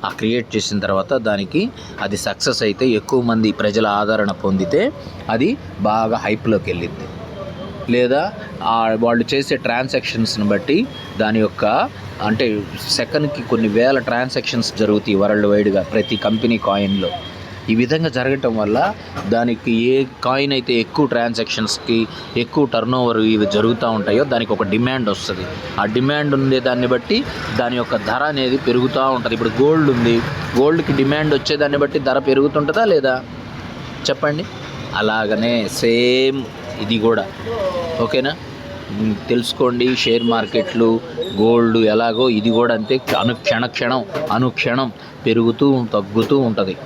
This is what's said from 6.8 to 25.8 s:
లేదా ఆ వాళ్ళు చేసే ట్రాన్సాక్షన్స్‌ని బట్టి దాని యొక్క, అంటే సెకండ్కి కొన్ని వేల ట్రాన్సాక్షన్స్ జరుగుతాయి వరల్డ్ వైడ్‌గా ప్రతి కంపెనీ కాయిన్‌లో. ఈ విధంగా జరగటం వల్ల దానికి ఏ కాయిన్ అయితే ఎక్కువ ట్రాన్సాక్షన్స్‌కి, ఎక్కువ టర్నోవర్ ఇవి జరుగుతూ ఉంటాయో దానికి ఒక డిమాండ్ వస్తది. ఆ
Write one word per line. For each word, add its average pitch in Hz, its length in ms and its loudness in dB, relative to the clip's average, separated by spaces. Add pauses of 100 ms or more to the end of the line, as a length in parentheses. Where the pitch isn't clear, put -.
లేదా 131 380 2 (320)
ఆ 113 360 2
వాళ్ళు 120 340 2
చేసే 139 220 0
ట్రాన్సాక్షన్స్‌ని 120 920 -2
బట్టి 135 420 2 (300)
దాని 110 220 2
యొక్క, 107 260 0 (560)
అంటే 107 420 0 (260)
సెకండ్కి 143 600 -2
కొన్ని 113 180 2
వేల 123 320 4
ట్రాన్సాక్షన్స్ 120 800 -2
జరుగుతాయి 104 380 2
వరల్డ్ 104 300 2
వైడ్‌గా 101 360 4
ప్రతి 110 340 -2
కంపెనీ 110 420 0
కాయిన్‌లో. 98 520 0 (600)
ఈ 110 60 2
విధంగా 147 340 0
జరగటం 127 480 0
వల్ల 120 360 2 (360)
దానికి 117 420 0
ఏ 127 340 2 (180)
కాయిన్ 139 300 0
అయితే 123 200 0
ఎక్కువ 120 320 2
ట్రాన్సాక్షన్స్‌కి, 113 1040 0 (300)
ఎక్కువ 135 280 2
టర్నోవర్ 120 520 0
ఇవి 110 280 4
జరుగుతూ 113 440 2
ఉంటాయో 110 340 2
దానికి 117 300 0
ఒక 101 100 -2
డిమాండ్ 117 460 0
వస్తది. 92 360 -4 (340)
ఆ 101 60 0